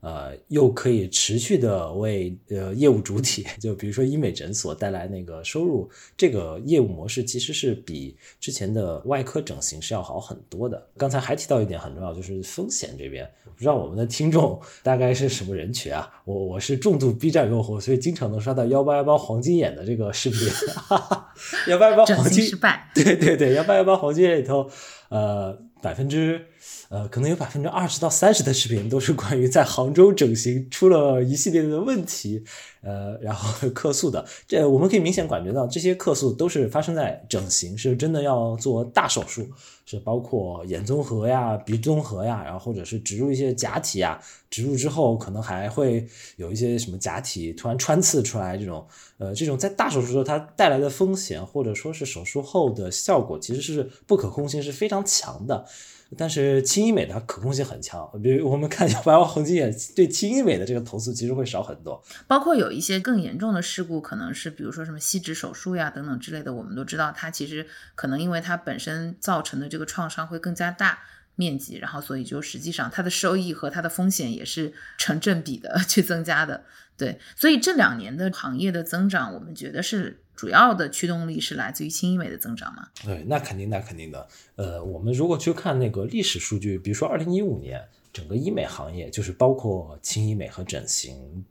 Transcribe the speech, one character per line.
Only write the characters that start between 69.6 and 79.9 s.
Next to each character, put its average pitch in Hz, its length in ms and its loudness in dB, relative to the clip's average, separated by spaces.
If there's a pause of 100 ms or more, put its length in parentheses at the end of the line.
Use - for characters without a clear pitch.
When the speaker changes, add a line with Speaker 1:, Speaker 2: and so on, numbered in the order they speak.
Speaker 2:
的 143 80 -6
这 147 100 -10
个 160 80 -8
创 165 240 -6
伤 160 180 -8
会 165 120 -8
更 170 160 -6
加 175 160 -4
大 180 280 -2 (360)
面 160 240 -2
积， - 180 -14
然 - 140 -10
后 143 80 -8
所 139 180 -8
以 131 60 -6
就 139 180 -8
实 - 180 -12
际 156 120 -8
上 127 180 -6
它 185 140 -6
的 180 60 -2
收 180 260 0
益 180 180 -2
和 147 160 -6
它 170 120 -8
的 165 80 -4
风 185 200 0
险 135 240 -2
也 - 120 -10
是 151 280 -6 (240)
成 156 220 0
正 170 220 0
比 143 160 -8
的 - 220 -2
<laughs> 185 80 0
去 - 140 4
增 170 220 0
加 156 220 0
的。 143 180 -8 (340)
对， - 220 -6 (160)
所 302 140 4
以 294 100 6
这 370 140 2
两 175 240 4
年 110 180 -10
的 185 160 0
行 131 260 -6
业 185 140 0
的 170 100 -2
增 180 280 0
长， 135 240 -2
我 - 60 -12
们 160 140 -14
觉 139 160 -12
得 156 140 -6
是 - 380 -4 (120)